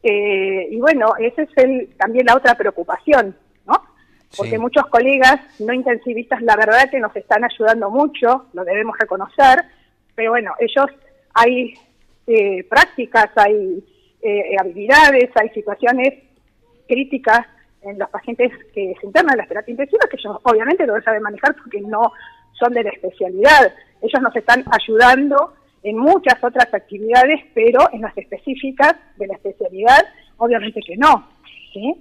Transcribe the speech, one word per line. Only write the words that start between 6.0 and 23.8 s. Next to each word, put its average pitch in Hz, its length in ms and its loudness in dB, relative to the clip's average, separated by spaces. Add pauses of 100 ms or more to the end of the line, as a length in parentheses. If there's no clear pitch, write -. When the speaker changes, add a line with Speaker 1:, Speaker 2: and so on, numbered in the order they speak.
Speaker 1:
la 233 140 2
verdad 220 340 2
que 269 100 -4
nos 214 160 -6
están 226 280 -2
ayudando 226 460 -2
mucho, 254 640 -2
lo 180 100 -10
debemos 208 340 -6
reconocer, 226 600 2 (560)
pero 226 160 -4
bueno, 220 280 -4
ellos, 269 280 0 (460)
hay, 240 400 0 (520)
eh, 196 440 0
prácticas, 233 680 0
hay, 202 480 0 (380)
eh, 202 380 -4
habilidades, 247 760 2
hay 220 160 0
situaciones 247 600 -2 (760)
críticas 254 580 -2 (360)
en 202 160 -16
los 196 120 -8
pacientes 233 420 -4 (220)
que 190 260 -8
se - 60 -14
internan 285 300 0
en - 20 -4
las 202 100 -8
terapias 214 220 -10
intensivas, 277 420 -2
que - 60 -12
ellos 208 260 -12
obviamente 254 420 0
no 226 160 -2
saben 220 220 -2
manejar 214 320 -4
porque - 240 -12
no 214 320 -4 (480)
son 240 140 0
de 233 100 -2
la 208 60 -6
especialidad. 196 840 2 (280)